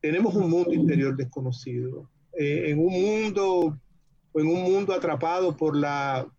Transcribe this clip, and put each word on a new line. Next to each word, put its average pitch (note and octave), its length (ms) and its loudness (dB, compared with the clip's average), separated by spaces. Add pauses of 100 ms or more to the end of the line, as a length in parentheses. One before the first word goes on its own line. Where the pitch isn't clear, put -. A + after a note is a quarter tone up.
Tenemos F3+ 340 0
un F#3+ 140 2
mundo E3+ 240 2
interior C3+ 440 2
desconocido. B2+ 920 -6 (300)
Eh, D3+ 320 0
en D3 80 0
un F3 140 2
mundo, F#3+ 840 0 (560)
en D#3 120 2
un F3 160 2
mundo F#3+ 320 2
atrapado E3+ 600 0
por D#3 200 0
la C#3 500 -2 (120)